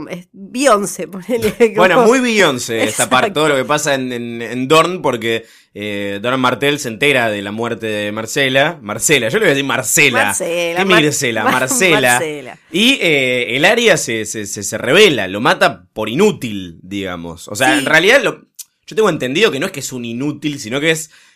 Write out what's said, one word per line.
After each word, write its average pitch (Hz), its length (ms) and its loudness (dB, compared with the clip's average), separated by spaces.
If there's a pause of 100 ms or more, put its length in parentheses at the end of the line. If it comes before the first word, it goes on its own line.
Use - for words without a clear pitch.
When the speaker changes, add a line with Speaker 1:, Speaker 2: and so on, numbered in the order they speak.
(100)
Speaker 1:
es 180 220 -12
Beyoncé, 202 760 0
<laughs> - 0 -
ponele, 202 500 -4
como 220 160 4
Speaker 2:
Bueno, 185 320 4
muy 254 140 6
Beyoncé 165 640 2
esta - 60 0
Speaker 1:
Exacto. 113 200 -2
Speaker 2:
parte, 127 220 2
todo 151 160 2
lo 143 80 2
que 131 80 0
pasa 147 300 0
en, 127 180 -4
en, 117 280 -8
en 123 280 -6
Dorne, 160 320 2
porque, 113 440 -2 (300)
eh, 101 480 -6
Doran 123 160 -2
Martell 131 400 0
se - 80 -8
entera 120 440 0
de 101 120 -4
la 101 80 -6
muerte 113 360 -6
de 104 260 -4
Marcela. 135 680 0
Marcela, 113 480 0
yo 160 100 0
le 220 80 2
voy 165 40 4
a 143 40 4
decir 139 100 0
Marcela. 127 640 2
Speaker 1:
Marcela, 170 520 -4
Speaker 2:
¿Qué 190 60 0
Speaker 1:
Mar-, 180 180 4
Speaker 2:
Mircela? 123 420 0
Speaker 1:
Mar-, 123 100 2
Speaker 2:
Marcela. 127 580 2
Speaker 1:
Marcela. 139 460 -4 (120)
Speaker 2:
Y, 226 300 2
eh, 127 560 0
el 143 80 0
Arya 214 320 4
se, 113 280 -2
se, 104 220 -8
se, 101 160 -10
se 107 160 -6
revela, 139 480 4
lo 95 140 -4
mata 175 520 0
por 107 160 -4
inútil, 110 760 -2
digamos. 90 680 -10
O 107 80 -10
sea, 131 160 2
Speaker 1:
Sí. 143 80 2
Speaker 2:
en 135 60 -4
realidad 180 360 4
lo, 175 200 -4 (440)
yo - 80 -16
tengo 214 160 2
entendido 151 400 0
que 135 80 -6
no 165 80 -4
es 196 60 -8
que 143 80 -10
es - 120 -10
un 123 120 -10
inútil, 139 560 -6
sino 107 180 -6
que 160 140 0
es 160 180 -6 (260)